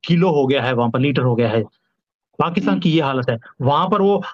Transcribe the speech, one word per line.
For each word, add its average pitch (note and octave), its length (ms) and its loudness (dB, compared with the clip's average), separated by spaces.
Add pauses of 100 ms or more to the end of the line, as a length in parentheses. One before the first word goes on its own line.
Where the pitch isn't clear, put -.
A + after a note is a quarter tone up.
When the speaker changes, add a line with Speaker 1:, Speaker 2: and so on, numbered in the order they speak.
Speaker 1:
किलो F3 240 2
हो C#3+ 160 2
गया C3+ 160 0
है, B2+ 100 -2
वहां A#2 180 0
पर B2+ 100 -2
लीटर C#3 220 0
हो B2 120 0
गया A#2 140 0
है। A2 140 0 (760)
पाकिस्तान F#3 340 -2
Speaker 2:
हम्म। F#3+ 100 -2
Speaker 1:
की F3 80 2
ये D#3 100 2
हालत C3 300 -2
है, A#2 80 -2 (220)
वहां C#3+ 280 0
पर G3+ 140 0
वो G3 320 2